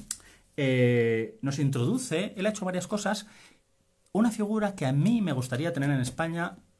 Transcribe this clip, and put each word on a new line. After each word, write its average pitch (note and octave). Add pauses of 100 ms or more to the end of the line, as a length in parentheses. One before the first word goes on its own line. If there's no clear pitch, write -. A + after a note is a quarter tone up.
(560)
eh, A#2+
nos C#3+
introduce, D3+
él F#3
ha G#3+
hecho G#3
varias F3+
cosas, G#3 (840)
una A3
figura G#3+
que D3+
a C3
mí G#3
me E3+
gustaría C3
tener C#3+
en C#3
España E3 (240)